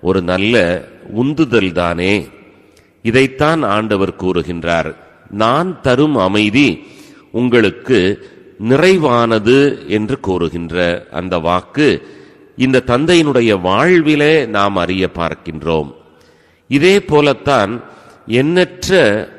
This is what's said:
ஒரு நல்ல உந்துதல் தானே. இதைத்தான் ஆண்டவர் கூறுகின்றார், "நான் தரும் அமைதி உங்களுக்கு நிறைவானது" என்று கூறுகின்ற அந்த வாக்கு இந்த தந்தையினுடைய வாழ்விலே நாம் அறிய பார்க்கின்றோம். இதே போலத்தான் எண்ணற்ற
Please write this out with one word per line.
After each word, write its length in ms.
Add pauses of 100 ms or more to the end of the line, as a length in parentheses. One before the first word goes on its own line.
ஒரு 200
நல்ல 640 (240)
உந்துதல் 640
தானே. 560 (760)
இதைத்தான் 600
ஆண்டவர் 520
கூறுகின்றார், 800 (340)
"நான் 520
தரும் 340
அமைதி 720 (440)
உங்களுக்கு 960 (340)
நிறைவானது" 1200
என்று 320
கூறுகின்ற 920
அந்த 260
வாக்கு 680 (500)
இந்த 280
தந்தையினுடைய 760
வாழ்விலே 840
நாம் 300
அறிய 400
பார்க்கின்றோம். 800 (720)
இதே 320
போலத்தான் 840 (440)
எண்ணற்ற 1120